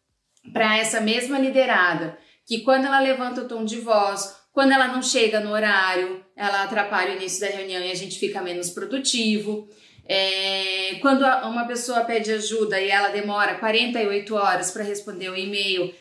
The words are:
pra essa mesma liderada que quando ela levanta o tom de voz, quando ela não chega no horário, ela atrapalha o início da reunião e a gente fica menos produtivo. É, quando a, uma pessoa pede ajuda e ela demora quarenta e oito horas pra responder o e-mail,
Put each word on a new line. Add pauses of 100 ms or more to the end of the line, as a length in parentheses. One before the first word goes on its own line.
(520)
pra
essa
mesma
liderada (300)
que
quando
ela
levanta
o
tom
de
voz, (160)
quando
ela
não
chega
no
horário, (120)
ela
atrapalha
o
início
da
reunião
e
a
gente
fica
menos
produtivo. (400)
É,
quando
a,
uma
pessoa
pede
ajuda
e
ela
demora
quarenta
e
oito
horas
pra
responder
o
e-mail,